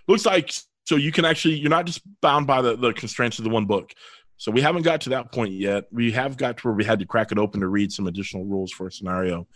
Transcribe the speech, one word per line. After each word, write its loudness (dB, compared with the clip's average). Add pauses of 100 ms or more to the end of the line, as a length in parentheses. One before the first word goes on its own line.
looks 4
like, 2 (320)
so 2
you 0
can 2
actually, 2
you're 0
not 2
just -8 (200)
bound 4
by 4
the, 2
the 0
constraints -2
of -4
the 0
one 2
book. 0 (420)
So -8
we 4
haven't 2
got 2
to -6
that -4
point -2
yet. -2
We 0
have -2
got -4
to -4
where 0
we 2
had 2
to -6
crack 0
it 0
open 0
to 0
read 0
some -6
additional -8
rules -6
for -10
a -12
scenario. -4